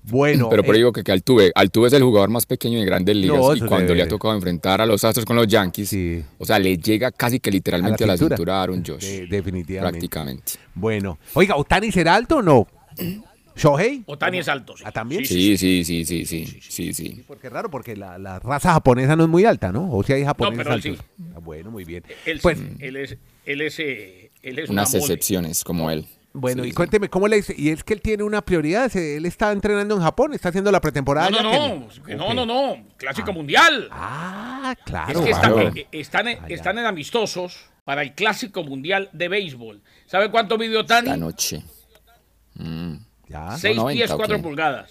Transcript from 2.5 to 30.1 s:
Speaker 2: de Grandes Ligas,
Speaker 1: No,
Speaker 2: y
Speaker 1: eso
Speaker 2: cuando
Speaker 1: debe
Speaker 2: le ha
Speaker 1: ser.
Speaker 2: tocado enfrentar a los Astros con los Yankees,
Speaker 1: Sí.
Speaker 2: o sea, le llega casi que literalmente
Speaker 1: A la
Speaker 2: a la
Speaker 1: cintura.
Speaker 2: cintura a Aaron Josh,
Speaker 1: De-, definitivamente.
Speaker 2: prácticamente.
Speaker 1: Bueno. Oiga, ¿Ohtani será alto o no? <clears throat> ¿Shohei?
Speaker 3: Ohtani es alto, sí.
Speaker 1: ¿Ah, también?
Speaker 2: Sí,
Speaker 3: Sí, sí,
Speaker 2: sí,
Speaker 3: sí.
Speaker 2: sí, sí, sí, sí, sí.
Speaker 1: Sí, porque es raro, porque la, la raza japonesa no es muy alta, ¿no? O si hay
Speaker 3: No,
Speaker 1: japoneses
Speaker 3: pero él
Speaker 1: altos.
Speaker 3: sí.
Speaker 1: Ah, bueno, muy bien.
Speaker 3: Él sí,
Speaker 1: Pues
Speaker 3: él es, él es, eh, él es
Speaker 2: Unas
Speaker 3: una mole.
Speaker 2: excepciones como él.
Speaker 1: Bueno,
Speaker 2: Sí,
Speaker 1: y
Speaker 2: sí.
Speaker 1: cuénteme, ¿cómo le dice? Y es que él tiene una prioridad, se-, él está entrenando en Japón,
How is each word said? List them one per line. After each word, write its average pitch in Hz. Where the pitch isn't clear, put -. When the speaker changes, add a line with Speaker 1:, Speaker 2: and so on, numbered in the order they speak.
Speaker 2:
de 107
Grandes 92
Ligas, 98
Speaker 1:
No, 135
Speaker 2:
y -
Speaker 1:
eso 113
Speaker 2:
cuando 92
Speaker 1:
debe 87
Speaker 2:
le 87
ha -
Speaker 1:
ser. 82
Speaker 2:
tocado 110
enfrentar 92
a 113
los 107
Astros 113
con 117
los 117
Yankees, 101
Speaker 1:
Sí. 85
Speaker 2:
o 90
sea, 107
le 95
llega 107
casi 123
que 113
literalmente 95
Speaker 1:
A -
la 98
Speaker 2:
a -
la 87
Speaker 1:
cintura. 147
Speaker 2:
cintura 92
a 95
Aaron 90
Josh, 73
Speaker 1:
De-, 95
definitivamente. 90
Speaker 2:
prácticamente. 76
Speaker 1:
Bueno. 101
Oiga, 185
¿Ohtani 185
será 170
alto 240
o 240
no? 135
<clears throat> -
¿Shohei? 208
Speaker 3:
Ohtani 160
es 165
alto, 143
sí. -
Speaker 1:
¿Ah, 107
también? 123
Speaker 2:
Sí, 95
Speaker 3:
Sí, 90
sí, 82
Speaker 2:
sí, -
Speaker 3:
sí. 80
Speaker 2:
sí, 82
sí, -
sí, -
sí, -
sí. 80
Speaker 1:
Sí, 113
porque 135
es 117
raro, 185
porque 120
la, 92
la 95
raza 143
japonesa 135
no 165
es 165
muy 175
alta, 151
¿no? 170
O 101
si 139
hay 135
Speaker 3:
No, 139
Speaker 1:
japoneses 120
Speaker 3:
pero 147
él 107
Speaker 1:
altos. 147
Speaker 3:
sí. 190
Speaker 1:
Ah, 87
bueno, 82
muy 101
bien. 85
Speaker 3:
Él 156
sí, -
Speaker 1:
Pues 160
Speaker 3:
él 135
es, 135
él 143
es, 151
eh, 104
él 131
es 160
Speaker 2:
Unas 101
Speaker 3:
una 104
mole. 87
Speaker 2:
excepciones 85
como 82
él. 78
Speaker 1:
Bueno, 127
Speaker 2:
Sí, 123
Speaker 1:
y 123
Speaker 2:
sí. -
Speaker 1:
cuénteme, 196
¿cómo 196
le 214
dice? 196
Y 143
es 160
que 220
él -
tiene 208
una 208
prioridad, 185
se-, 156
él 156
está 208
entrenando 208
en 185
Japón, 254